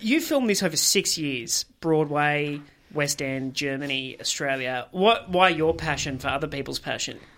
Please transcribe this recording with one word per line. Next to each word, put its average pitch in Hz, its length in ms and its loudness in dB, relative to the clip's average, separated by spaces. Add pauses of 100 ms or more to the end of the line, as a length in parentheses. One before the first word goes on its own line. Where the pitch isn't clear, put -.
you 262 220 2
filmed 277 260 2
this 196 140 2
over 160 140 0
six - 420 2
years, 135 460 -2 (160)
Broadway, 147 800 2 (340)
West 143 260 0
End, 135 340 -4
Germany, 135 640 -4
Australia. 127 720 -2
What, 196 380 2
why 185 180 6
your 160 260 2
passion 143 460 -4
for 143 80 -4
other 139 180 0
people's 139 320 -6
passion? - 400 -6 (200)